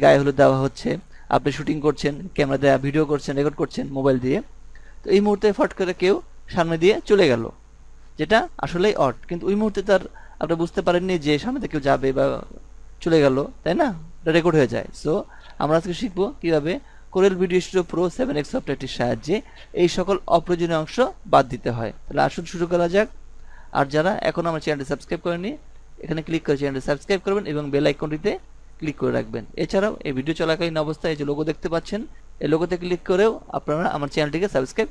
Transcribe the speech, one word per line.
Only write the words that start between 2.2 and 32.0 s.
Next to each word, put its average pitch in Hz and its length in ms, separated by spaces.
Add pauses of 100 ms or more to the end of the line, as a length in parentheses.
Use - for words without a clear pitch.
ক্যামেরা 139 280
দেওয়া 135 220
ভিডিও 147 240
করছেন, 147 280
রেকর্ড 147 240
করছেন 240 220 (120)
মোবাইল 135 280
দিয়ে, 135 140 (640)
তো - 120
এই 196 100
মুহূর্তে 208 220 (120)
ফট 294 200
করে 185 140 (100)
কেউ 185 120 (400)
সামনে 165 280
দিয়ে 196 120 (160)
চলে 196 220
গেল, 113 120 (760)
যেটা 170 180 (260)
আসলেই 175 300 (120)
অড, 120 100 (120)
কিন্তু 175 220
ওই 202 100
মুহূর্তে 208 200 (100)
তার 190 120 (400)
আপনি 160 200
বুঝতে 175 240
পারেননি 180 280 (120)
যে 151 60 (120)
সামনে 254 160
দিয়ে 208 120
কেউ 151 160
যাবে 135 200 (100)
বা 135 60 (800)
চলে 165 200
গেল, 135 120 (260)
তাই 170 200
না? 285 60 (320)
এটা 160 160
রেকর্ড 160 220
হয়ে 123 160
যায়। 113 140 (140)
So 147 100 (500)
আমরা 151 180
আজকে 175 200
শিখব 180 200 (220)
কিভাবে 160 320 (400)
Corel 190 280
Video 180 220
Studio 185 260
Pro 170 120 (140)
সেভেন 254 240
এক্স 143 140
সফটওয়্যারটির 139 440
সাহায্যে 123 380 (460)
এই 180 140
সকল 185 200 (200)
অপ্রয়োজনীয় 170 460
অংশ - 140 (360)
বাদ 139 200
দিতে 123 240
হয়। 113 160 (120)
তাহলে 143 240
আসুন 170 240
শুরু 175 200
করা 175 220
যাক। 214 140 (680)
আর 139 60 (100)
যারা 160 180 (160)
এখনও 170 220
আমার 156 140
চ্যানেলটি 143 280
সাবস্ক্রাইব 170 340
করেনি, 175 260 (520)
এখানে 156 220
ক্লিক 160 200
করে 143 140
চ্যানেলটি 139 300
সাবস্ক্রাইব 180 360
করবেন 202 260
এবং 147 100 (100)
বেল 143 180
আইকনটিতে 156 420 (460)
ক্লিক 151 240
করে 127 160
রাখবেন। 113 260 (180)
এছাড়াও 196 300 (140)
এই 151 120
ভিডিও 147 220
চলাকালীন 160 440
অবস্থায় 160 340
যে 147 120
লোগো 143 200
দেখতে 165 240
পাচ্ছেন, 196 260 (440)